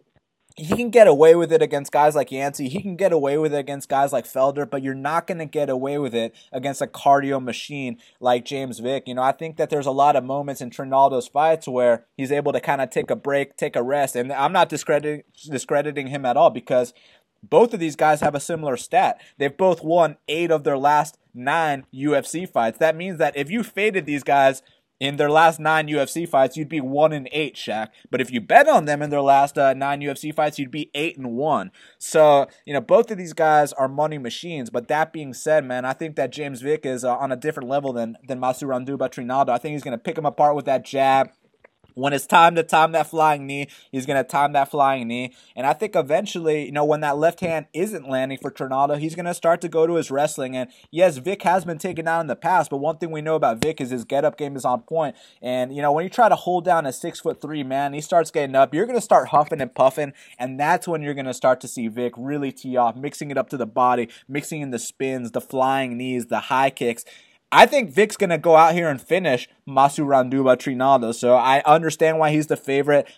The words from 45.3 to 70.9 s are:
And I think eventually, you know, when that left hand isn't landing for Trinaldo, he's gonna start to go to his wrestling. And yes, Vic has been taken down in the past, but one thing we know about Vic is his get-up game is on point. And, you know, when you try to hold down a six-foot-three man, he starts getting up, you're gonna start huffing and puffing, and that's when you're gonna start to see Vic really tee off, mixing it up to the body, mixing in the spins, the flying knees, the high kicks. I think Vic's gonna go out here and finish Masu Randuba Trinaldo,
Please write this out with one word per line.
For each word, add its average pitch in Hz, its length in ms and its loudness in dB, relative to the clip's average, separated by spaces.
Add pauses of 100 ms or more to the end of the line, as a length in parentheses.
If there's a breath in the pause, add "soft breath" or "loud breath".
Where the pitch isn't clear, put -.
And 127 140 -6
I 151 60 4
think 190 240 -4
eventually, 156 680 -2
you 143 60 -12
know, 147 140 -2
when 151 160 0
that 143 160 -2
left 165 240 -2
hand 160 320 -4
isn't 170 340 -8
landing 135 340 -4
for 135 100 -10
Trinaldo, 139 440 -2
he's 156 200 -6
gonna 175 180 -8
start 170 280 0
to 175 60 -6
go 160 180 0
to 170 100 0
his 160 140 -2
wrestling. 135 460 -4
And 127 140 -6 (220 soft breath)
yes, 160 260 2
Vic 180 240 -6
has 175 240 0
been 165 140 -8
taken 165 260 -8
down 165 160 0
in 156 60 -8
the 117 100 -4
past, 170 320 0
but 139 80 -4
one 156 220 -4
thing 165 120 -8
we 156 100 -8
know 160 140 -2
about 123 260 -4
Vic 120 200 -4
is 123 80 -8
his 123 160 -8
get-up 143 320 -2
game 139 180 -8
is 127 80 -8
on 127 200 -2
point. 156 320 -6 (260 soft breath)
And, 127 340 -6
you 147 60 -8
know, 147 100 2
when 165 140 -2
you 185 40 -10
try 220 200 4
to 170 80 4
hold 180 260 -4
down 170 220 0
a 131 80 -6
six-foot-three 156 680 -8
man, 139 280 -4
he 147 100 -8
starts 165 300 0
getting 139 240 -4
up, 135 180 4
you're 180 120 0
gonna 240 160 -2
start 151 280 4
huffing 151 300 0
and - 140 -6
puffing, 139 400 0 (240 soft breath)
and 131 200 -8
that's 165 300 0
when 160 140 -4
you're 147 140 -6
gonna 131 180 -6
start 131 280 2
to 127 60 -14
see 113 220 -6
Vic 120 260 -4
really 135 380 -6
tee 127 240 -8
off, 117 180 2
mixing 143 340 -10
it 135 80 -6
up 131 120 -2
to 143 80 -6
the 117 80 -4
body, 123 420 2 (180 loud breath)
mixing 147 360 -8
in 139 100 -8
the 117 80 -6
spins, 131 520 -8
the 123 100 -6
flying 131 560 -2
knees, 127 300 -6
the 110 140 -4
high 135 280 0
kicks. 120 340 -6 (480 soft breath)
I 170 140 8
think 254 240 2
Vic's 202 260 2
gonna 175 220 0
go 160 180 6
out 165 200 8
here 170 140 0
and 135 120 -4
finish 156 480 0 (180)
Masu 143 380 2
Randuba 131 500 2
Trinaldo, 127 560 0